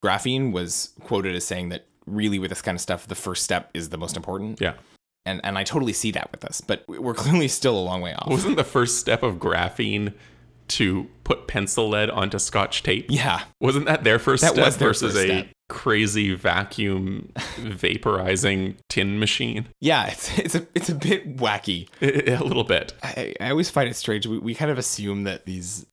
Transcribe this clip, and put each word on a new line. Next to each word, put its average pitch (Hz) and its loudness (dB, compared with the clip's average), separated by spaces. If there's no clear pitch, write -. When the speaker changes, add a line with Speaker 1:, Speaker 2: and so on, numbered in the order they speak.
Speaker 1:
graphene 123 0
was 87 -4
quoted 95 -2
as 85 -4
saying 90 -4
that - -10
really 104 0
with 92 -2
this 90 -8
kind 92 -2
of 87 -6
stuff, - -4
the 95 -6
first - -4
step 90 -2
is 82 -6
the 82 -8
most 80 -6
important. 98 -6
Speaker 2:
Yeah. 82 -2
Speaker 1:
And, 95 -4
and 98 -4
I 98 -2
totally 123 0
see 107 -2
that - -4
with - -16
this, - -10
but - -4
w-, - -10
we're 120 -2
<laughs> 113 -2
clearly 156 4
still 127 2
a 95 2
long 90 -2
way 87 -4
off. - -6
Speaker 2:
Wasn't 170 2
the 147 2
first 120 2
step - 0
of 104 0
graphene 101 0
to 95 2
put - -2
pencil 107 0
lead 107 2
onto 101 -2
Scotch - 0
tape? 101 0
Speaker 1:
Yeah. 127 2
Speaker 2:
Wasn't 135 2
that 156 2
their 110 8
first 135 4
Speaker 1:
That 165 6
Speaker 2:
step 131 6
Speaker 1:
was 135 4
their 139 6
Speaker 2:
versus 110 0
Speaker 1:
first 98 4
Speaker 2:
a - 4
Speaker 1:
step. 92 -8
Speaker 2:
crazy 107 2
vacuum 95 -2
<laughs> - -10
vaporizing 95 2
tin 98 0
machine? 113 0
Speaker 1:
Yeah, 135 4
it's, - -4
it's - 0
a, - 0
it's 170 -2
a 165 0
bit 143 -2
wacky. 101 0
Speaker 2:
A, 139 2
a 127 0
little 120 0
bit. - 2
Speaker 1:
I, 123 -6
I 117 -4
always 160 2
find 135 2
it 113 -6
strange. 107 -2
We, 113 -2
we 113 -4
kind 151 0
of 135 0
assume 101 -2
that 95 -4
these 92 -8